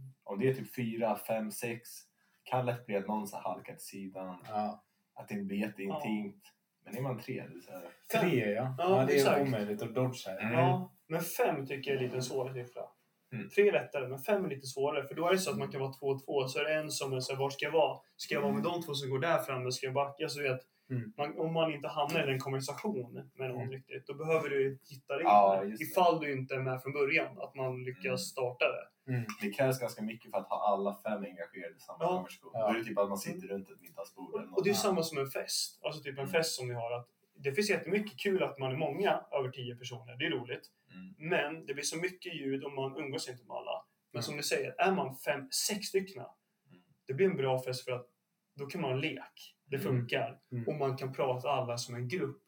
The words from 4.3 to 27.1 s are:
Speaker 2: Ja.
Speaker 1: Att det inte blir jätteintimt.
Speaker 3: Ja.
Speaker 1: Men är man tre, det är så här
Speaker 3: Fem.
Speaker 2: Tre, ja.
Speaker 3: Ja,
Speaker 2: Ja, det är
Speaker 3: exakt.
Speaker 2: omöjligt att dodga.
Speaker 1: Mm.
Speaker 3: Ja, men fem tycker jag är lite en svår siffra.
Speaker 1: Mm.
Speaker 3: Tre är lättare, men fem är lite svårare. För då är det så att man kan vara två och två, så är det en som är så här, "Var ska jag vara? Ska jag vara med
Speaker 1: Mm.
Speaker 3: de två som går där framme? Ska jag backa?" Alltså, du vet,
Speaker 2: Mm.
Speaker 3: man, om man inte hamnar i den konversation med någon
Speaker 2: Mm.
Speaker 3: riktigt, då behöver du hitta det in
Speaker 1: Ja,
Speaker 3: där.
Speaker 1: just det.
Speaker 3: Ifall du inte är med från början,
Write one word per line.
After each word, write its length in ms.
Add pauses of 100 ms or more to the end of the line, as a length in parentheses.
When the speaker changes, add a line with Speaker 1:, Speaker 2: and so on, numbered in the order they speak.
Speaker 2:
Ja. 360 (300)
Speaker 1:
Att 140
det 60
inte 120
blir 120
jätteintimt. 840
Speaker 3:
Ja. 60 (360)
Speaker 1:
Men 120
är 40
man 180
tre, 320
det 60
är 40
så 100
här 100 (300)
Speaker 3:
Fem. 180
Speaker 2:
Tre, 240
ja. 240
Speaker 3:
Ja, 220
Speaker 2:
Ja, 60
det 80
är 20
Speaker 3:
exakt. 320
Speaker 2:
omöjligt 340
att 140
dodga. 440
Speaker 1:
Mm. 140
Speaker 3:
Ja, 400 (140)
men 140
fem 460
tycker 240
jag 80
är 60
lite 100
en 80
svår 300
siffra. 280 (520)
Speaker 1:
Mm. 160
Speaker 3:
Tre 180
är 40
lättare, 360
men 120
fem 260
är 40
lite 180
svårare. 400
För 80
då 120
är 40
det 80
så 120
att 60
man 140
kan 100
vara 120
två 140
och 180
två, 220
så 120
är 40
det 100
en 180
som 220
är 60
så 140
här, 60
"Var 100
ska 160
jag 60
vara? 280 (160)
Ska 200
jag 60
vara 120
med 120
Speaker 1:
Mm. 60
Speaker 3:
de 140
två 80
som 160
går 100
där 180
framme? 340
Ska 140
jag 80
backa?" 300
Alltså, 160
du 100
vet, 120 (280)
Speaker 2:
Mm. 280
Speaker 3:
man, 220
om 140
man 200
inte 140
hamnar 360
i 80
den 80
konversation 760 (200)
med 160
någon 120
Speaker 2:
Mm. 100
Speaker 3:
riktigt, 360
då 60
behöver 360
du 300 (100)
hitta 260
det 60
in 60
Speaker 1:
Ja, 280
Speaker 3:
där. 140
Speaker 1:
just 100
det. 60
Speaker 3:
Ifall 340
du 140
inte 220
är 40
med 240
från 100
början, 460